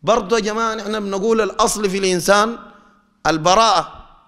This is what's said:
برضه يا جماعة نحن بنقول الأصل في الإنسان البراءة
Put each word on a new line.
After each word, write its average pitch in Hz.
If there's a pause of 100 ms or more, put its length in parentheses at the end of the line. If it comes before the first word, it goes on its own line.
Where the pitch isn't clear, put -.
برضه 226
يا 226
جماعة 220
نحن 214
بنقول 202
الأصل 208
في 190
الإنسان 196 (680)
البراءة 180 (220)